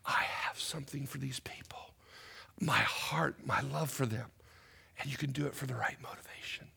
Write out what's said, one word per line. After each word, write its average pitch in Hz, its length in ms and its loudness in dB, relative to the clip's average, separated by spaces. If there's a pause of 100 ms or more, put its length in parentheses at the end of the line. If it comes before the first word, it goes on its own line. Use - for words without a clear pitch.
"I - 180 4
have - 360 0
something 139 480 -4
for 139 120 -6
these 131 220 -2
people. - 540 -12 (640)
My 147 200 6
heart, - 680 2
my 120 140 4
love 143 300 0
for 135 160 2
them." 113 240 -2 (680)
And 143 120 -2
you 127 80 -2
can 143 120 2
do 143 160 0
it - 80 0
for 139 120 -4
the 127 80 0
right - 260 0
motivation. - 760 -10